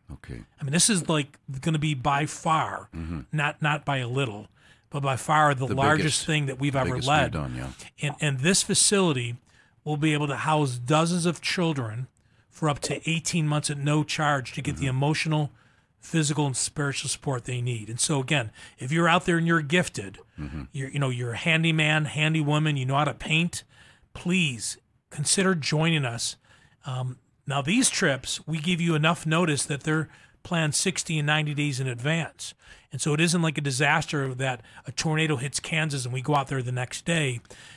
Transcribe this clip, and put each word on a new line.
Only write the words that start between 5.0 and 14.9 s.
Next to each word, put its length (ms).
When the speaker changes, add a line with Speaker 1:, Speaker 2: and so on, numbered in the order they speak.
Speaker 2:
by 140
far 380
the 120
Speaker 1:
The 80
Speaker 2:
largest 280
Speaker 1:
biggest, 60
Speaker 2:
thing 200
that 140
we've 140
Speaker 1:
the 40
Speaker 2:
ever 120
Speaker 1:
biggest 180
Speaker 2:
led. 140
Speaker 1:
we've 80
done, 140
yeah. 120
Speaker 2:
And, 200
and 200
this 220
facility 720
will 140
be 160
able 140
to 80
house 420
dozens 480
of 160
children 640
for 220
up 100
to 300
eighteen 380
months 220
at 80
no 260
charge 480
to 100
get 140
the 100
Speaker 1:
Mm-hmm. 100